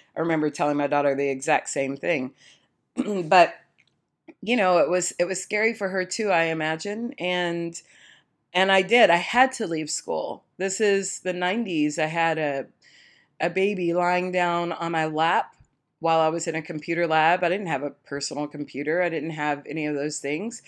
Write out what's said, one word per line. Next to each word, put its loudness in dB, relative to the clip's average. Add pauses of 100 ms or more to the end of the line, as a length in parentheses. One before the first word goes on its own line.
(180)
I -6
remember 0
telling 0
my 0
daughter 2
the 0
exact 0
same -4
thing. -2 (640)
<clears throat> -2
But, 6 (880)
you 0
know, 4
it 4
was, 0
it 2
was -6
scary -2
for -4
her -2
too, -2
I 4
imagine. -4
And, -4 (720)
and 4
I 6
did. 6
I 6
had 4
to -4
leave -4
school. -6 (140)
This -2
is 0
the -4
nineties. 0
I 0
had 0
a, -2 (760)
a 0
baby 0
lying 0
down 0
on -6
my 0
lap 0 (440)
while 2
I 4
was -2
in -4
a -4
computer -4
lab. 4
I 2
didn't -2
have -2
a -4
personal -8
computer. -4
I 0
didn't -4
have -4
any -6
of -2
those -4
things. -6